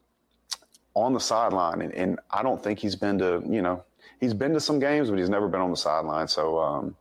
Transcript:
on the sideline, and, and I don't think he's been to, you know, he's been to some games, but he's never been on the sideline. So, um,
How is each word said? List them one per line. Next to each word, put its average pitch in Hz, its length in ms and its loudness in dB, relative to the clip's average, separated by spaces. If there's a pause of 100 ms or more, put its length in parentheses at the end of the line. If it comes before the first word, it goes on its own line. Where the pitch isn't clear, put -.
(960)
on 120 180 2
the 120 80 0
sideline, 92 600 0
and, 80 100 -8
and 92 280 -2 (100)
I 101 120 -2
don't 131 220 -2
think 104 140 -2
he's 95 180 -4
been 101 220 0
to, 90 280 2
you 110 140 0
know, 90 240 0 (360)
he's 120 140 2
been 135 200 0
to 151 60 0
some 151 180 0
games, 143 320 2
but 98 80 2
he's 90 100 2
never 104 200 2
been 92 120 0
on 90 100 0
the 85 60 -2
sideline. 78 520 -2
So, 80 300 0
um, 71 420 -2